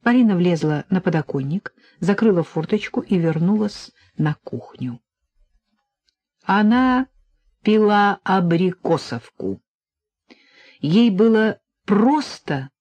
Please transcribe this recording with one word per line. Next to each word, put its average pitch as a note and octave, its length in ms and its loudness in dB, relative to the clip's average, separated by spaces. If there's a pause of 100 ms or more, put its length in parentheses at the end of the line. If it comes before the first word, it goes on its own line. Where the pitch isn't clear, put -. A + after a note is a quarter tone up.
Полина A#3+ 340 2
влезла E3 540 0
на F#3 120 0
подоконник, D#3 720 -4 (260)
закрыла G3 440 2
форточку - 580 -6
и - 160 -2
вернулась E3+ 720 -2 (260)
на D3+ 260 -2
кухню. - 580 -12 (1400)
Она B3 640 2 (560)
пила G#3 600 2
абрикосовку. E3+ 1400 -4 (1160)
Ей A3 300 2
было A3 500 2 (260)
просто G3+ 840 -2 (120)